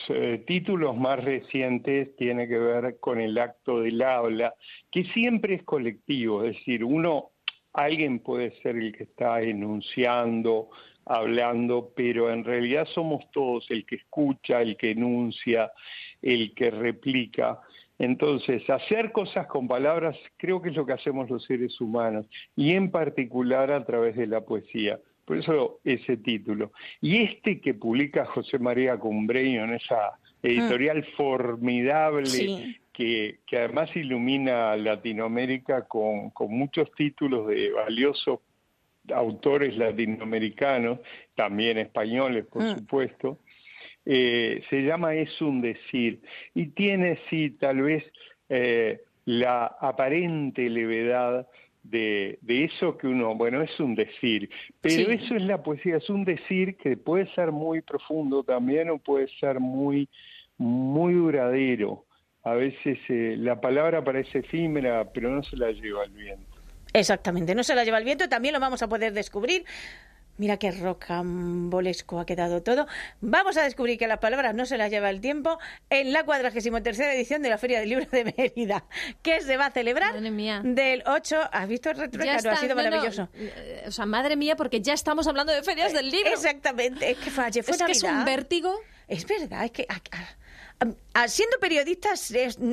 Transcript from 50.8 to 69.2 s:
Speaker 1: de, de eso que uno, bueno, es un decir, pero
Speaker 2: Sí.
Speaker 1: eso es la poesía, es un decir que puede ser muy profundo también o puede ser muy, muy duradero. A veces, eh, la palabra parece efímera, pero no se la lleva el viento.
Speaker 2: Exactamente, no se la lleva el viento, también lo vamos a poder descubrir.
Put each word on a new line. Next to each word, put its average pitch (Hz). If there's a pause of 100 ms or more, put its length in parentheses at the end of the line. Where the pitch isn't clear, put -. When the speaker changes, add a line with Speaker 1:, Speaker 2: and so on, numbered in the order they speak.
Speaker 1:
de, 107
de 123
eso -
que 143
uno, 120
bueno, 117
es 156
un 135
decir, 107 (320)
pero 160
Speaker 2:
Sí. 170 (180)
Speaker 1:
eso 247
es 202
la 196
poesía, 156
es -
un 202
decir 185
que -
puede 175
ser 170
muy 160
profundo 139
también 131
o 156
puede 139 (120)
ser 135
muy, 139 (500)
muy 131
duradero. 131 (380)
A 117
veces, 135 (120)
eh, 117
la 117
palabra 151
parece 135
efímera, 135
pero 120
no 139
se -
la 113
lleva 104
el 98
viento. 101 (500)
Speaker 2:
Exactamente, 180
no 247
se 277
la 240
lleva 226
el 226
viento, 285
también 254
lo 277
vamos 262
a 226
poder 220
descubrir. 226 (720)